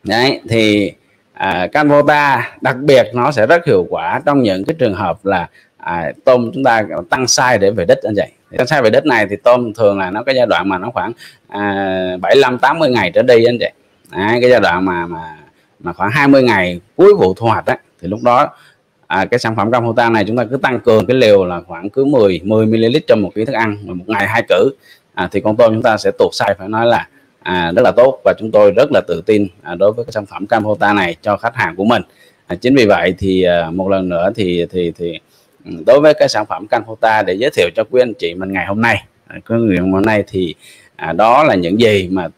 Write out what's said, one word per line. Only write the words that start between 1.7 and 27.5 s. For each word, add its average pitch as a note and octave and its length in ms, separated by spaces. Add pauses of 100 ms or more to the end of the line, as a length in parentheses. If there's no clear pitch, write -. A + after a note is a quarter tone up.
Canfota D3 640 (220)
đặc B2+ 160
biệt C3 380
nó B2 180
sẽ A2+ 140
rất E3+ 200
hiệu G2 240
quả F2 360
trong C#3+ 160
những G2 220
cái E3 140
trường A#2 160
hợp F2+ 320
là, F#2 220 (280)
à, E2+ 360 (120)
tôm B2 300
chúng C3+ 100
ta A#2 180 (280)
tăng C3 140
size B2+ 340
để G2 120
về G2 140
đích C3 180
anh A2 140
chị. F#2+ 160 (180)
Thì - 80
tăng B2+ 80
size D3 160
về A2 80
đích C#3 160
này A#2 240
thì G2+ 60
tôm A#2+ 360
thường G2+ 260
là F#2 120
nó G#2 120
cái C3+ 120
giai B2 120
đoạn F#2 220
mà F#2+ 100
nó G2+ 120
khoảng, G2+ 220 (360)
à, G2+ 140 (580)
bảy F#2+ 140
mươi C3+ 60
lăm, B2+ 180
tám C#3+ 200
mươi D#3 120
ngày G#2 200
trở G#2 120
đi A#2+ 220
anh A#2+ 140
chị. G2 100 (440)
Đấy, G#2+ 280
cái B2+ 100
giai A#2+ 100
đoạn F2+ 240
mà, F2 220
mà, E2 300 (420)
mà E2+ 140
khoảng F#2+ 180
hai C#3+ 180
mươi C#3 140
ngày F#2 380 (160)
cuối G3+ 180
vụ F#2+ 200
thu A2+ 120
hoạch A2 200
á, B2+ 120 (220)
thì F2 80
lúc G#2+ 140
đó, B2 260 (580)
à, F#2 180
cái A#2 140
sản A2+ 180
phẩm A#2 140
Canfota A#2 420
này A2 120
chúng A2 120
ta B2 140
cứ C3 60
tăng C3 240
cường A2 260
cái B2+ 100
liều G#2 280
là F2 160
khoảng F2 300
cứ C3+ 140
mười, G#2+ 400
mười G#2+ 220
mi-li-lít A2+ 400
cho A#2 100
một G2 180
ký G#2+ 100
thức C3+ 80
ăn, A2 320
một F2+ 220
ngày G2+ 200
hai A2+ 220
cử, G2 220 (440)
à, F2+ 180
thì G2 80
con G#2+ 160
tôm A2+ 180
chúng A2 80
ta A2+ 140
sẽ G2 220
tuột F#2 140
size G#2 260
phải F#2+ 100
nói A2 180
là, G#2 220 (340)
à, E2+ 340